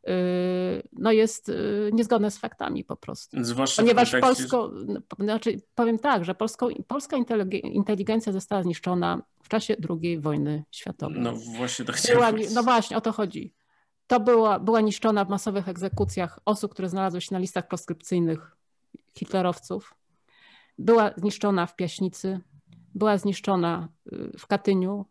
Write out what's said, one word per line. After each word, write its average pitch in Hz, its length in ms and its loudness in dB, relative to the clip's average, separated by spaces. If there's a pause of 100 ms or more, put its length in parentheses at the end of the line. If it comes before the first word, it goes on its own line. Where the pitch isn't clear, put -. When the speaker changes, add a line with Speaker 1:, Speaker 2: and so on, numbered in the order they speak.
Speaker 1:
y, - 20 -4 (800)
no 196 200 2
jest, 220 360 2
y, 208 440 -2
niezgodne 220 380 2
z - 80 -14
faktami - 460 -6
po - 120 -10
prostu. - 480 -12
Speaker 2:
Zwłaszcza 131 380 0
w - 20 8
Speaker 1:
Ponieważ 240 260 6
Speaker 2:
kontekście, 254 160 4
Speaker 1:
Polsko-, 254 460 0 (160)
no, 202 120 -6 (180)
znaczy, 214 420 -2 (140)
powiem 233 240 2
tak, 226 260 2
że 185 100 -4
polsko-, - 360 -2 (160)
polska 285 300 -6
inteligen-, 208 540 -2
inteligencja 208 640 0
została 190 300 -2
zniszczona 175 600 -2 (200)
w - 60 -20
czasie 214 300 0
drugiej 165 420 -4
wojny 147 500 -2
światowej. - 500 -8
Speaker 2:
No 120 120 -2
właśnie 117 520 -8
to - 80 -4
Speaker 1:
Była - 60 -4
Speaker 2:
chciałem 240 260 6
Speaker 1:
ni-, 220 80 4
Speaker 2:
powiedzieć. 220 220 -2
Speaker 1:
no 240 80 2
właśnie, 233 340 2
o 220 40 0
to 220 120 -2
chodzi. - 420 -6 (520)
To 247 140 4
była, 220 380 6
była 226 220 2
niszczona 208 440 2
w 180 40 -4
masowych 196 400 -2
egzekucjach 185 760 -4
osób, 208 280 -2
które 185 160 -6
znalazły 185 320 -2
się - 120 -10
na 190 60 -2
listach 185 300 -4
proskrypcyjnych 165 880 -4 (640)
hitlerowców. 185 760 -4 (840)
Była 214 380 6
zniszczona 196 500 0
w - 100 -16
Piaśnicy, 190 640 -4 (540)
była 208 240 2
zniszczona, 175 680 0 (240)
y, - 260 -12
w - 80 -20
Katyniu 196 640 0